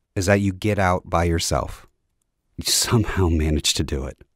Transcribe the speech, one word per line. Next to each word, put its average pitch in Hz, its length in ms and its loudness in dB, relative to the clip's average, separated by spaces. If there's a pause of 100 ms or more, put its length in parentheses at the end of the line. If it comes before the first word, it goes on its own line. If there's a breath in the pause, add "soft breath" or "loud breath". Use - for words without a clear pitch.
(160)
is 95 100 -2
that 101 160 4
you 98 120 0
get 101 260 -2
out 92 280 0
by 87 180 0
yourself. 85 600 -2 (720)
You - 60 -8
somehow - 640 0
manage 78 480 0
to 85 80 -2
do 76 220 -6
it. 67 120 -12 (180)